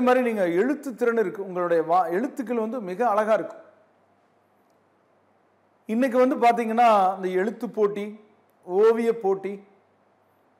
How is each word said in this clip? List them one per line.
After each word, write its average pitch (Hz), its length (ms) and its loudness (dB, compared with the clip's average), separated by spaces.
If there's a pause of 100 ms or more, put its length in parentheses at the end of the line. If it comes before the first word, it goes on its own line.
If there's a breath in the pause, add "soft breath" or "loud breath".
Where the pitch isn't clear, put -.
மாதிரி 254 220 4
நீங்க 214 160 -2 (160)
எழுத்து 269 300 -2 (100)
திறன் 233 240 0
இருக்கு, 180 240 -6
உங்களுடைய 175 420 0
வா-, 175 180 2 (100)
எழுத்துக்கள் 240 480 -4
வந்து 226 120 -8 (120)
மிக 185 120 -8 (120)
அழகா 214 260 0
இருக்கும். - 240 -12 (2250)
இன்னைக்கு 240 340 0
வந்து 262 200 2
பாத்தீங்கன்னா, 233 460 4 (260)
இந்த 190 120 -6 (140)
எழுத்து 233 240 -6 (120)
போட்டி, 208 280 0 (600)
ஓவிய 226 460 4 (120)
போட்டி, 190 300 -2 (1080)